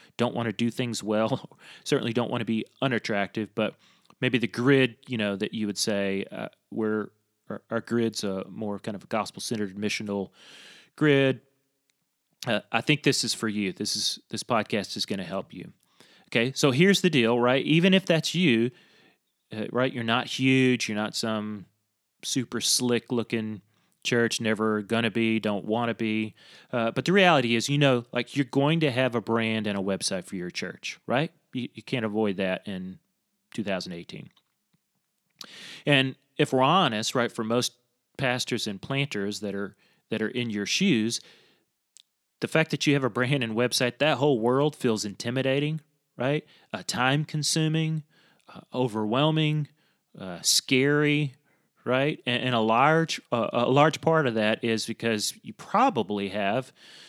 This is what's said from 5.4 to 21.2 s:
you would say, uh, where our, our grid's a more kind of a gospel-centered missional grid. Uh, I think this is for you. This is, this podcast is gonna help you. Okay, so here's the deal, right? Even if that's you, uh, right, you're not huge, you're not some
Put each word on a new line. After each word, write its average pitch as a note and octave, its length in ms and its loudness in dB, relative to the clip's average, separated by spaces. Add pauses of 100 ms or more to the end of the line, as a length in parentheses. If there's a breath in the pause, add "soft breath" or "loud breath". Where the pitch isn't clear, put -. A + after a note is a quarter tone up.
you G#2+ 140 -2
would G2+ 100 -4
say, G2 540 -2
uh, - 160 -8 (220)
where G#2+ 420 -2 (360)
our, G#2 220 -12
our A2+ 120 -4
grid's A#2 420 0
a F#2+ 260 -4
more G2+ 300 -8
kind G#2+ 160 -8
of F#2+ 80 -12
a - 40 -20
gospel-centered G#2 680 -4
missional G2+ 560 -4 (640 loud breath)
grid. C#3 460 4 (1040)
Uh, G#2+ 140 0 (100)
I A2+ 100 0
think D3 220 2
this C3+ 200 2
is A#2 120 -4
for A2+ 120 -4
you. G2+ 240 -2
This - 240 -6
is, - 220 -4 (120)
this A2 120 -8
podcast G#2+ 560 -2
is - 80 -4
gonna G2 180 -6
help - 300 -8
you. - 200 -14 (560 soft breath)
Okay, B2 260 2
so C#3+ 160 4
here's F3+ 300 6
the F3+ 100 4
deal, A#2+ 280 4
right? B2 240 4
Even E3+ 300 4
if F#3+ 140 4
that's E3 260 2
you, B2 380 4 (840 soft breath)
uh, A2 160 -6
right, B2+ 220 0
you're A#2+ 100 -6
not A#2+ 220 0
huge, C3 640 2
you're G#2+ 60 -4
not G#2+ 200 -4
some G#2+ 520 -6 (560)